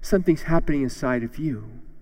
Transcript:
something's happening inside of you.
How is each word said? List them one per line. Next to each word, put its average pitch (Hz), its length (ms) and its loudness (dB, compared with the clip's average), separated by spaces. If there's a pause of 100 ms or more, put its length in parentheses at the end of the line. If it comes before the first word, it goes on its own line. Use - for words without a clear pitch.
something's 185 440 2
happening 160 360 4
inside 127 420 -2
of 117 140 -8
you. 117 460 -6 (200)